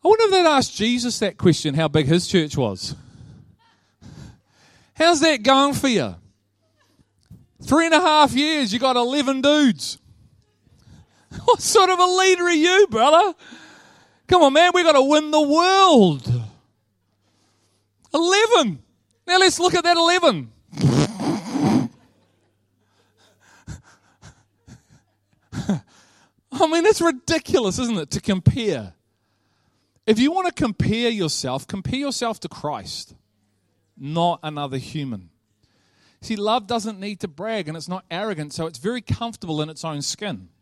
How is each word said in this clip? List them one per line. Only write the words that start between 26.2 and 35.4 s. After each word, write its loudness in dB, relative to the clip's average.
I 0
mean, 0
it's 2
ridiculous, -2
isn't -4
it, -8
to -6
compare? -2
If 2
you 2
want -2
to -4
compare -2
yourself, -6
compare -8
yourself -6
to -14
Christ, -12
not -4
another -10
human. -10